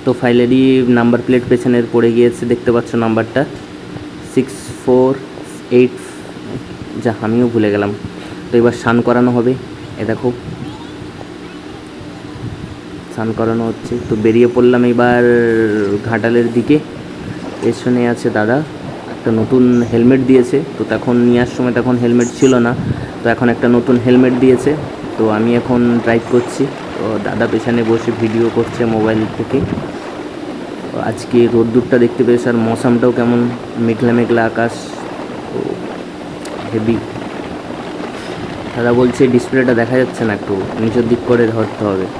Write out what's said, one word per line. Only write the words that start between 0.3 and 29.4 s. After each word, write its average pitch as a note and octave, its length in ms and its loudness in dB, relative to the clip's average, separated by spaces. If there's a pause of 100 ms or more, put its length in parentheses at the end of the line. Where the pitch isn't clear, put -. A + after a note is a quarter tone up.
নাম্বার A#2 280 4
প্লেট B2 240 2
পেছনের A#2+ 420 2
পড়ে A#2 240 4
গিয়েছে, A#2+ 260 4 (100)
দেখতে A#2+ 220 0
পাচ্ছ A#2 160 0 (140)
নাম্বারটা A2+ 380 0 (880)
সিক্স - 220 0 (280)
ফোর B2+ 280 4 (680)
এইট, B2+ 180 4 (1080)
যা A#2 80 0 (120)
আমিও A#2+ 280 2
ভুলে G#2+ 220 2
গেলাম। G2+ 160 0 (580)
তো - 120 -4
এবার A#2 200 4
স্নান A#2 160 2 (100)
করানো B2 300 2
হবে, A#2+ 160 2 (480)
এ - 100 -4
দেখো A2+ 180 -2 (2750)
স্নান A2 160 -4 (100)
করানো A2+ 320 0
হচ্ছে। - 240 -8 (140)
তো - 40 -2 (120)
বেরিয়ে A#2 300 6
পড়লাম B2 280 4 (100)
এবার A#2+ 300 4 (840)
ঘাটালের A#2 380 2 (100)
দিকে। C#3+ 200 4 (840)
পেছনে B2 380 0 (120)
আছে A#2+ 160 -2 (100)
দাদা, A2 180 2 (580)
একটা - 160 -2 (100)
নতুন B2+ 220 4 (280)
হেলমেট B2 400 4
দিয়েছে। C3 280 6 (180)
তো A2 60 -6 (100)
তখন A#2+ 220 0 (120)
নিয়ে A#2+ 180 6
আসার A#2+ 120 -6
সময় B2 220 0
তখন B2 240 2
হেলমেট A#2+ 260 4 (120)
ছিল C3 140 6 (120)
না, B2 80 0 (480)
তো A#2 120 2
এখন A#2+ 200 2
একটা A#2+ 220 0
নতুন B2 280 4
হেলমেট B2+ 380 6
দিয়েছে। C3 280 4 (460)
তো A2 60 0 (160)
আমি A2+ 120 2 (100)
এখন A#2+ 200 0 (240)
ড্রাইভ A#2 200 2 (100)
করছি, A#2+ 280 0 (340)
তো - 80 -6 (220)
দাদা G#2+ 260 -2
পেছনে A#2 380 0
বসে A#2 200 0 (120)
ভিডিও A2+ 240 0 (100)
করছে A#2 260 -2 (120)
মোবাইল A2 260 2 (180)
থেকে। B2 200 -2 (1300)